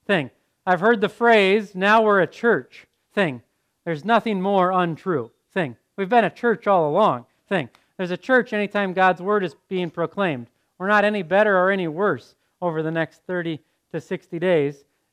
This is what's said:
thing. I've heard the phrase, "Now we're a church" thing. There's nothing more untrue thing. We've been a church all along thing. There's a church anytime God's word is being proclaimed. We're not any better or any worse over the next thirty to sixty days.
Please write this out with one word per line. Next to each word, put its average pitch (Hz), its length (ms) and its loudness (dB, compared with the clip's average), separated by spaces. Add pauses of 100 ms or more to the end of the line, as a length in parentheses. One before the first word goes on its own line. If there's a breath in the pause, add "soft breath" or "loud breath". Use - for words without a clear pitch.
thing. 160 240 -2 (340)
I've 180 140 2
heard 214 220 2
the 202 80 0
phrase, 214 680 2
"Now 208 280 2
we're 202 180 2
a 160 80 2
church" - 580 -4 (260)
thing. 147 300 -2 (420)
There's 160 200 -6
nothing 214 360 0
more 190 300 0
untrue 170 600 -4 (180)
thing. 147 260 -6 (200)
We've 196 120 -4
been 233 140 4
a 170 80 0
church 226 380 -4
all 175 200 2
along 151 380 0 (220)
thing. 160 200 -4 (280 soft breath)
There's 180 160 -6
a 175 40 -4
church 254 360 0
anytime 202 400 -4
God's 185 280 2
word 202 220 -2
is 170 140 -6 (100)
being 180 240 -4
proclaimed. 160 600 -4 (280)
We're 185 80 -8
not 208 180 2
any 208 200 -2
better 190 340 2
or 185 140 2
any 185 160 -2
worse 156 480 -4 (260)
over 160 180 -2
the 160 120 -4
next 165 340 -6
thirty 170 320 -6 (320)
to 165 100 -8
sixty - 380 -10
days. 156 460 0 (280)